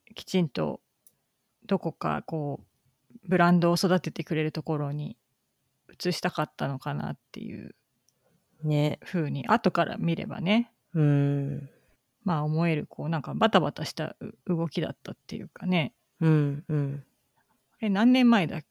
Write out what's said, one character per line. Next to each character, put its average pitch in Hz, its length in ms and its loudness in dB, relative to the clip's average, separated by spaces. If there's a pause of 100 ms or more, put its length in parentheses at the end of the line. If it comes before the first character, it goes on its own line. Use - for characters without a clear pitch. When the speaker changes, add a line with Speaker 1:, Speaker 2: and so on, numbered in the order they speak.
(140)
Speaker 1:
き - 100 -16
ち 185 180 2
ん 160 60 2
と 156 320 -4 (840)
ど 196 120 0
こ 160 140 -6
か 151 340 -4
こ 147 360 -6
う、 - 680 -20
ブ 180 100 2
ラ 175 120 6
ン 175 100 6
ド 170 100 4
を 170 40 4
育 180 260 2
て 156 100 -6
て 156 140 -10
く 175 100 -6
れ 156 80 0
る 156 100 -2
と 156 100 -8
こ 156 160 -4
ろ 143 140 -4
に 147 240 -8 (760)
移 - 200 -2
し - 80 -4
た 180 100 -2
か 156 140 -4
っ - 120 -8
た 143 120 -4
の 135 100 -6
か 147 160 -6
な - 180 -6
っ 143 60 -10 (140)
て - 80 -14
い - 240 -12
う - 100 -18 (880)
Speaker 2:
ね。 151 420 0
Speaker 1:
風 156 260 -2
に、 139 160 -6
後 208 240 2
か 170 140 0
ら - 120 -4
見 165 200 0
れ - 100 -6
ば 135 140 -8
ね。 214 320 2 (220)
Speaker 2:
う 156 80 4
ん。 143 680 2 (540)
Speaker 1:
ま 170 140 0
あ、 147 60 -2
思 156 220 0
え 165 80 2
る、 147 120 -4
こ - 180 -12
う、 151 40 -4
な 165 100 -2
ん - 40 -4
か 139 120 -8
バ 208 160 2
タ 196 100 6
バ 151 120 0
タ - 120 -8
し - 80 -8
た - 280 -8
う-、 - 140 -10 (120)
動 170 220 -2
き 175 120 -4
だ - 100 -2
っ - 100 -14
た - 120 -14
っ - 40 -14 (100)
て - 100 -12
い - 60 -10
う - 60 -14
か - 180 -12
ね。 175 280 0 (260)
Speaker 2:
う 160 80 2
ん、 143 400 2
う 156 60 -2
ん。 143 300 -4 (320)
Speaker 1:
あ - 440 -20
れ、 220 100 -2
何 214 220 6
年 254 180 6
前 196 160 4
だ 160 120 -6
っ 151 120 -10